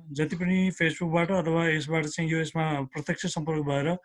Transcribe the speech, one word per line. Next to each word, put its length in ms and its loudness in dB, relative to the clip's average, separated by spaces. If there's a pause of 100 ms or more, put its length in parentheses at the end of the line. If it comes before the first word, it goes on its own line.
(100)
जति 260 -2
पनि 340 2
Facebook-बाट 600 0
अथवा 380 2
यसबाट 380 0
चाहिँ 240 -2
यो 80 2
यसमा 440 0
प्रत्यक्ष 440 -4
सम्पर्क 380 -2
भएर 240 2 (160)